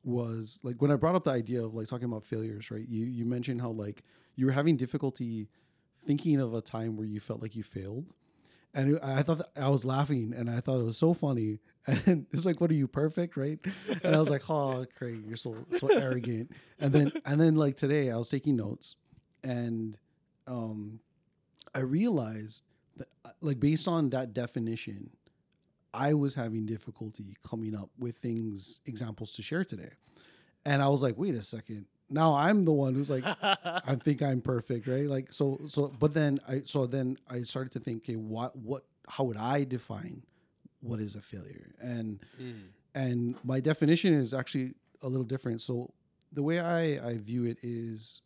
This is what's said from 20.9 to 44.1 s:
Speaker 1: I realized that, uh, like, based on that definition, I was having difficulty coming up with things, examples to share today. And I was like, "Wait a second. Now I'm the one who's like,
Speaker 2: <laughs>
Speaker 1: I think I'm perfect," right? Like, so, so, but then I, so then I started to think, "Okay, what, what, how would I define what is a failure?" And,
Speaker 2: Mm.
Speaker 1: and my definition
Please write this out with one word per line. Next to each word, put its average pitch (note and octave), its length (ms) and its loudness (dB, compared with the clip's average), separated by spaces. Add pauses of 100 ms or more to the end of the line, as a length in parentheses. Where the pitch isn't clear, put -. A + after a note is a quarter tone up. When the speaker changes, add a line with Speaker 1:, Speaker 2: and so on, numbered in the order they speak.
Speaker 1:
I C3+ 40 -2
realized B2+ 840 0 (340)
that, - 120 -14 (160)
uh, - 60 -18 (100)
like, C#3 200 -2
based D3+ 260 4
on E3 240 2
that B2+ 240 -2
definition, A2+ 760 -4 (840)
I C#3+ 200 4
was C#3 200 2
having A2+ 320 -2
difficulty G#2+ 800 -10
coming A2 300 -6
up G2+ 240 -10
with A#2+ 200 -6
things, A2+ 680 -6
examples A2+ 500 -8
to G#2+ 80 -10
share E3+ 220 -2
today. - 280 -12 (720)
And C#3 180 2
I C#3 60 6
was C#3 160 4
like, A#2 120 2
"Wait D3+ 200 -2
a G#2+ 60 -6
second. G#2+ 440 -10 (240)
Now D#3 240 6
I'm F3+ 300 6
the D#3+ 80 6
one C3+ 220 4
who's C#3+ 160 0
like, C3 140 0
Speaker 2:
<laughs> F#3+ 180 -2
Speaker 1:
I F3 600 0
think D3 200 2
I'm C3+ 180 2
perfect," A#2+ 480 -2
right? C3+ 180 0
Like, C3 260 -4
so, C#3 360 0
so, C#3+ 180 0 (140)
but D3 140 4
then D3 340 4
I, C3 160 -2
so C3+ 220 0
then C3 300 -2 (120)
I B2 140 -6
started C3 320 -4
to B2 40 -6
think, A2+ 240 -6
"Okay, A#2 140 -6
what, A2 400 -6
what, B2+ 280 -8 (240)
how - 140 -4
would A#2 140 0
I B2+ 260 0
define B2+ 600 -6 (560)
what A2+ 200 -4
is G#2 160 -6
a G#2 60 -12
failure?" - 580 -16
And, A2+ 400 -6 (200)
Speaker 2:
Mm. A2+ 280 -12 (260)
Speaker 1:
and B2 500 -2
my C3 160 0
definition D#3 540 4